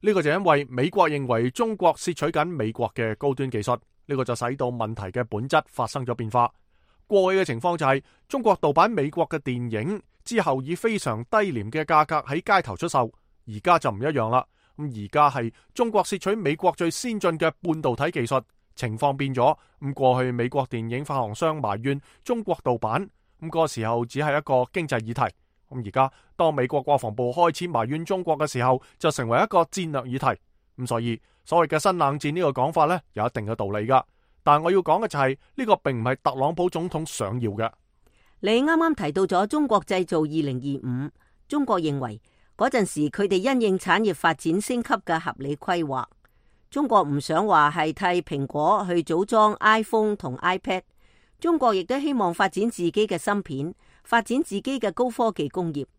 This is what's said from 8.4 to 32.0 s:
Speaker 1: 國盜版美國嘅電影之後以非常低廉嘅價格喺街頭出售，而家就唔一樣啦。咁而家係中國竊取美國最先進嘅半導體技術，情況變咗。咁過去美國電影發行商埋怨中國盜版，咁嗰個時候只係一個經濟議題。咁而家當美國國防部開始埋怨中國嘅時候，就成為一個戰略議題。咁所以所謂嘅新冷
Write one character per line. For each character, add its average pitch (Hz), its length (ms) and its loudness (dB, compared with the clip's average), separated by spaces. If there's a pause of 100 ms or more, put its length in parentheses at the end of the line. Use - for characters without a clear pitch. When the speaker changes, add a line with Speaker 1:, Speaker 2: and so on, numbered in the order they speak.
Speaker 1:
國 208 160 4
盜 151 160 2
版 180 160 6
美 156 180 0
國 160 180 0
嘅 160 120 -6
電 123 320 -4
影 120 320 -4 (200)
之 226 200 0
後 135 180 2
以 143 140 -6
非 220 240 -2
常 117 260 -4
低 208 280 2
廉 107 180 -4
嘅 156 160 -4
價 151 180 6
格 156 120 -2 (120)
喺 139 140 -4
街 196 180 4
頭 107 160 -8
出 160 100 -6
售， 127 240 0 (360)
而 107 140 -12
家 170 180 4
就 135 120 0
唔 101 60 -8
一 110 80 -6
樣 135 240 0
啦。 123 180 2 (300)
咁 123 280 -8
而 98 40 -12
家 147 220 4
係 120 200 -4 (220)
中 233 180 0
國 202 140 2
竊 196 140 -4
取 196 160 -2
美 180 200 -2
國 175 220 2
最 170 140 0
先 226 280 -6
進 170 200 0
嘅 160 120 2 (120)
半 160 180 -2
導 131 160 0
體 151 140 -2
技 127 160 -2
術， 131 160 0 (340)
情 110 220 -6
況 143 180 0
變 139 180 -4
咗。 127 220 4 (240)
咁 139 140 -8
過 127 280 2
去 127 80 0
美 120 200 -2
國 135 160 -2
電 113 280 -6
影 135 80 -6
發 147 200 -8
行 107 120 -6
商 156 240 -2
埋 107 240 -4
怨 139 160 -2 (240)
中 233 220 -4
國 180 180 -2
盜 123 140 2
版， 120 320 -2 (320)
咁 160 60 -12
嗰 160 40 -8 (120)
個 156 40 4
時 110 200 -4
候 117 180 0
只 120 140 -8
係 147 180 0
一 151 60 0
個 127 280 2
經 170 160 -4
濟 123 140 -2
議 113 140 -8
題。 117 200 -2 (320)
咁 127 180 -10
而 101 60 -10
家 131 220 2 (240)
當 160 180 4
美 131 140 0
國 143 140 0
國 147 140 2
防 113 160 -2
部 123 200 -2
開 170 260 2
始 175 80 -6
埋 117 220 0
怨 160 160 -4
中 185 180 -2
國 165 160 2
嘅 151 80 6
時 127 160 -2
候， 127 180 4 (180)
就 160 120 2
成 127 180 -4
為 123 140 4
一 220 40 2
個 170 180 4
戰 165 260 -6
略 139 120 -2
議 127 160 -6
題。 120 220 0 (380)
咁 127 80 -8
所 117 140 -2
以 117 200 -4 (240)
所 165 220 4
謂 156 100 -2
嘅 - 20 2
新 185 200 2
冷 147 200 2